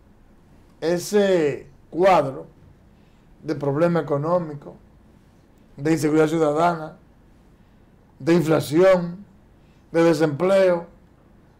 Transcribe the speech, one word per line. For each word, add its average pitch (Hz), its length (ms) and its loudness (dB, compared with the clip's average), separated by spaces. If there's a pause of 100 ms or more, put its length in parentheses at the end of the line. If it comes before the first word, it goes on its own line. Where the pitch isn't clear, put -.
(800)
ese 170 880 -2 (220)
cuadro 156 560 0 (960)
de 156 140 -6
problema 151 460 -2
económico, 151 720 -6 (1000)
de 147 180 -2
inseguridad 156 340 2
ciudadana, 160 720 -2 (1200)
de 147 160 0
inflación, 170 880 2 (680)
de 165 120 2
desempleo, 170 840 2 (760)